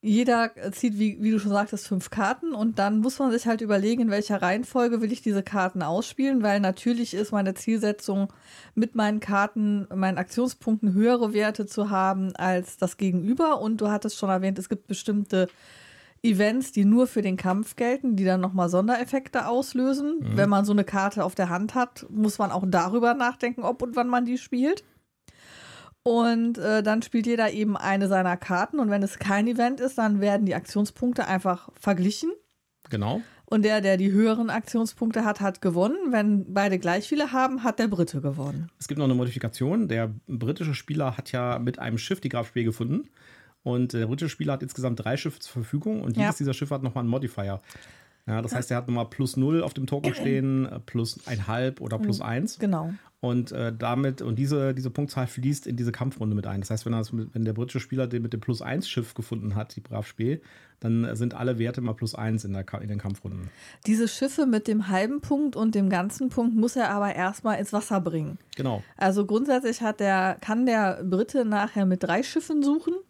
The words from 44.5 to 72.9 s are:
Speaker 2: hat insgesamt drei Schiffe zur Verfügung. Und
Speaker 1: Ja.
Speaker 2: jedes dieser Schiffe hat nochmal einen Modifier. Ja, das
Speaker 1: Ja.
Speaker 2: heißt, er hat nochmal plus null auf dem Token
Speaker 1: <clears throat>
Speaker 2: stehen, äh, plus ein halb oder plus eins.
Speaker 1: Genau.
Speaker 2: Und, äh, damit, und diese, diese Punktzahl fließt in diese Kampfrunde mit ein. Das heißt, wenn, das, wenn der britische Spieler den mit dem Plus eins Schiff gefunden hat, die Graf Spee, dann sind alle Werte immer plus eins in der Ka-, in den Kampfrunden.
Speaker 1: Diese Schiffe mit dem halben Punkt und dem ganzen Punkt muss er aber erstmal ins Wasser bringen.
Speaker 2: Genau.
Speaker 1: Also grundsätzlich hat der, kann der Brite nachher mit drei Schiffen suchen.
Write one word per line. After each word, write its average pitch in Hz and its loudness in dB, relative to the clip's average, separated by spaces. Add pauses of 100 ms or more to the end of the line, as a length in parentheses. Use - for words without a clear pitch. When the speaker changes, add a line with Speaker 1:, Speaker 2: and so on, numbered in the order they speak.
Speaker 2:
hat 131 -6
insgesamt 127 -4
drei 113 -2
Schiffe 147 -6
zur - -16
Verfügung. 156 -4
Und 117 -2
Speaker 1:
Ja. - 2
Speaker 2:
jedes - 2
dieser 139 -2
Schiffe 143 -4
hat 131 -6
nochmal 127 -4
einen 117 0
Modifier. 101 -4 (640)
Ja, 110 -2
das 113 -6
Speaker 1:
Ja. 240 -4
Speaker 2:
heißt, 127 -4
er 120 0
hat 123 -4
nochmal 120 -2
plus - -4
null 151 2
auf 156 -4
dem 131 -6
Token 143 0
Speaker 1:
<clears throat> - -4
Speaker 2:
stehen, 135 0
äh, 123 -8
plus - -4
ein 107 -4
halb 127 -2
oder 110 -6
plus 104 -2
eins. 127 -4
Speaker 1:
Genau. 175 -2 (260)
Speaker 2:
Und, 123 -2
äh, 117 -4
damit, 120 -2
und 113 -4
diese, 135 0
diese 131 -4
Punktzahl 135 -4
fließt 135 -4
in 120 -4
diese 117 -2
Kampfrunde 113 -4
mit 104 -2
ein. 101 -6
Das 95 -6
heißt, 110 -4
wenn, 117 -4
das, 113 -4
wenn 113 -6
der 110 -2
britische 123 -6
Spieler 131 -4
den 120 -4
mit 117 -6
dem 110 -6
Plus 117 -4
eins 156 -6
Schiff - -4
gefunden 110 -6
hat, 107 -6
die 110 -14
Graf 107 -8
Spee, 135 -4 (400)
dann 113 0
sind 117 -4
alle 120 -4
Werte 117 -4
immer 120 -4
plus 110 -6
eins 110 -2
in 98 -8
der 95 -6
Ka-, - -10
in 107 -10
den 104 -4
Kampfrunden. 98 -8 (360)
Speaker 1:
Diese 220 2
Schiffe 269 0
mit 220 2
dem 214 0
halben 214 0
Punkt 285 0
und 220 0
dem 196 2
ganzen 190 0
Punkt 240 0
muss 226 2
er 233 2
aber 202 0
erstmal 202 -2
ins 202 -4
Wasser 202 0
bringen. 160 -4 (180)
Speaker 2:
Genau. 120 -2 (140)
Speaker 1:
Also 196 2
grundsätzlich 233 0
hat 214 -2
der, 190 2
kann 233 0
der 220 2
Brite 208 0
nachher 208 0
mit 185 2
drei 185 0
Schiffen 311 -2
suchen. 311 2 (160)